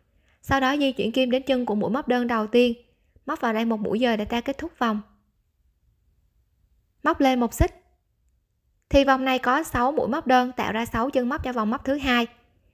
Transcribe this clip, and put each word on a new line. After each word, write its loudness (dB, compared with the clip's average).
Sau 0
đó 0
di 0
chuyển -4
kim 0
đến 0
chân 0
của -2
mũi -2
móc -4
đơn 0
đầu -2
tiên. 4
Móc -6
vào 0
đây 0
một -2
mũi -2
dời 2
để -2
ta -4
kết -6
thúc -10
vòng. -2
Móc 0
lên 4
một -2
xích. 0
Thì 6
vòng 2
này 0
có 0
sáu 0
mũi 0
móc -4
đơn 4
tạo -4
ra -4
sáu -4
chân 0
móc -6
cho -4
vòng -2
móc -4
thứ 0
hai. 0